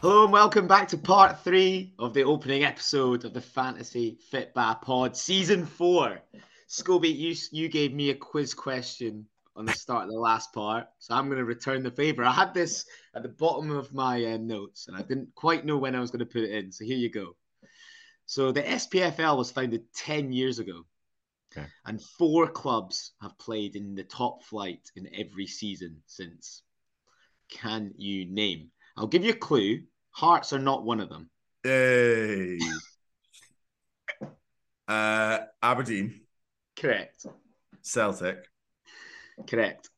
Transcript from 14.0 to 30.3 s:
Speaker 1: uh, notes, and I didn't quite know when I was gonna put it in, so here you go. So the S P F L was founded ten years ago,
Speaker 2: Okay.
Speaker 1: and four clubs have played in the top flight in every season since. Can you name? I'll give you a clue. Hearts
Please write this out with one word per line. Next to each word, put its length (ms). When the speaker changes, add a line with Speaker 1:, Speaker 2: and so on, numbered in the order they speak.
Speaker 1:
uh, 100
notes, 520
and 100
I 20
didn't 340
quite 300
know 140
when 160
I 60
was 100
gonna 160
put 160
it 80
in, 200
so 140
here 140
you 100
go. 260
So 260
the 180
S 160
P 140
F 200
L 180
was 140
founded 420
ten 400
years 240
ago, 240
Speaker 2:
Okay. 160
Speaker 1:
and 120
four 320
clubs 600
have 160
played 360
in 200
the 100
top 380
flight 400
in 180
every 320
season 580
since. 560
Can 460
you 300
name? 440
I'll 80
give 180
you 80
a 40
clue. 480
Hearts 360